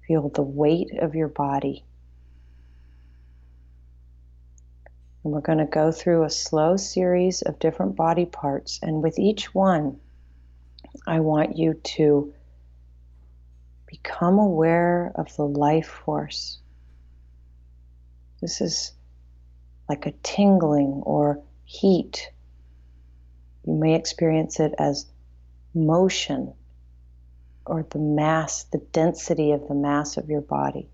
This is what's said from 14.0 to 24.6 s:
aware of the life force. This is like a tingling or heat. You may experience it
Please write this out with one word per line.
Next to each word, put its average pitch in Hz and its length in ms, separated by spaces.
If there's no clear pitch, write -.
aware 175 760
of - 220
the 147 100
life 147 580
force. - 540
This 165 180
is - 320
like 147 200
a 147 60
tingling 151 800
or 147 380
heat. - 680
You 160 60
may 156 200
experience 160 680
it 151 200